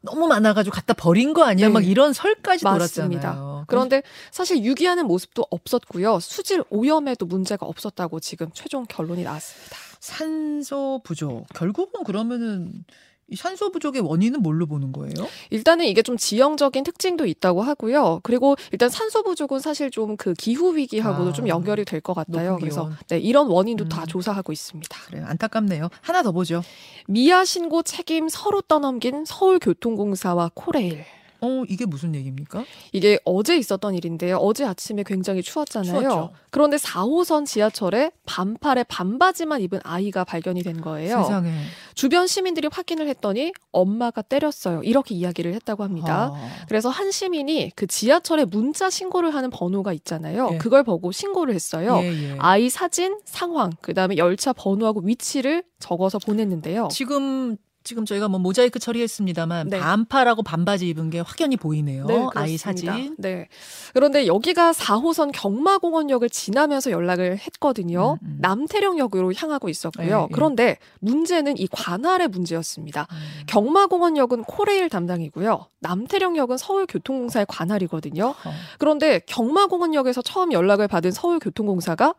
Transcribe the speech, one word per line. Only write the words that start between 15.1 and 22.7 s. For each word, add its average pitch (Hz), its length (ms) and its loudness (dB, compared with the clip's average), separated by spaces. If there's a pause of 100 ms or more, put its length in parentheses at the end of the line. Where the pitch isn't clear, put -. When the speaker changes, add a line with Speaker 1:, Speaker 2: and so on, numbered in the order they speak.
Speaker 2:
일단은 330 340 4
이게 214 160 4
좀 240 160 -2
지형적인 269 680 2
특징도 339 440 -2
있다고 180 340 2
하고요. 240 640 2
그리고 254 340 4 (160)
일단 240 160 4
산소 440 340 0
부족은 285 380 -2
사실 294 280 -4
좀 214 280 -4
그 185 160 -2
기후 320 420 2
위기하고도 214 540 0
Speaker 1:
아, - 40 -2
Speaker 2:
좀 233 140 -2
연결이 196 380 0
될 156 160 -6
것 185 120 -6
같아요. 170 400 -2
Speaker 1:
높은 175 60 -2
Speaker 2:
그래서 156 240 -4